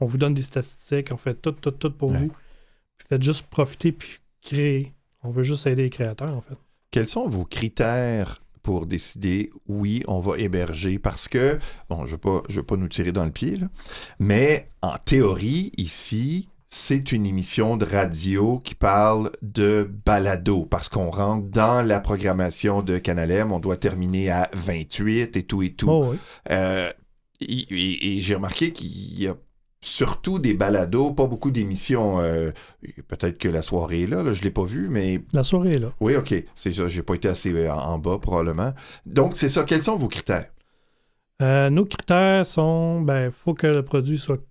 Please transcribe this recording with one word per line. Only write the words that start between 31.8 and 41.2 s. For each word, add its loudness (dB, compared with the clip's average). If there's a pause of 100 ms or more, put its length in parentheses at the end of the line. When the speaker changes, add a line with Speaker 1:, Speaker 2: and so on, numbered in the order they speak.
Speaker 2:
Euh, 0 (560)
peut-être -4
que -2
La 0
Soirée -2
est -2
là, -2
là, 0
je -4
l'ai 0
pas -2
vu, -4
mais 0 (120)
Speaker 1:
La 4
Soirée 2
est 2
là. -2
Speaker 2:
Oui, 4
ok, 0 (220)
c'est -4
ça, -2
j'ai -4
pas 0
été 0
assez, 0
euh, 2
en, -2 (140)
en -2
bas, -2
probablement. -2 (320)
Donc, 2
c'est 2
ça, 2
quels 2
sont 0
vos 0
critères ? -2 (960)